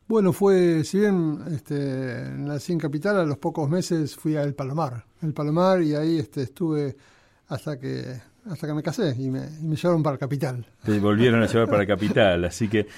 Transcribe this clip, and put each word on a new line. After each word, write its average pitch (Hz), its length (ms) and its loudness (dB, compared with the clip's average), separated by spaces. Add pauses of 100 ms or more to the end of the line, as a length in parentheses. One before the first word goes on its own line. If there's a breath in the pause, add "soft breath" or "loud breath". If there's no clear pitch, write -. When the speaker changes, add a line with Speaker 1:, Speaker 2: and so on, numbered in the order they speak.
Speaker 1:
Bueno, 202 240 4
fue, 180 520 4
si - 140 -2
bien, 175 400 2 (120)
este, 131 840 -6
nací 143 360 -6
en 170 60 0
Capital, 156 400 -2
a 175 60 2
los 143 140 -2
pocos 160 300 -2
meses 165 480 -2
fui 156 200 -4
a 147 60 0
El 143 120 -2
Palomar. 135 500 -6 (180)
El 156 100 -2
Palomar, 175 500 2
y 151 120 2
ahí, 160 240 0
este, 151 240 -6
estuve 147 540 -4 (520 soft breath)
hasta 143 300 -8
que, 127 500 -10 (200)
hasta 160 180 -8
que 151 80 -4
me 151 80 -2
casé 160 360 -2
y 131 100 -4
me, 131 120 -4 (200)
y 156 40 -8
me 156 120 -2
llevaron 170 260 2
para 143 160 -2
Capital. 127 480 -4 (180)
Speaker 2:
Te 107 140 2
volvieron 110 440 4
a 104 40 4
llevar 113 220 2
para 101 180 4
Capital, 95 580 4
así 101 240 -2
que 104 180 2 (120)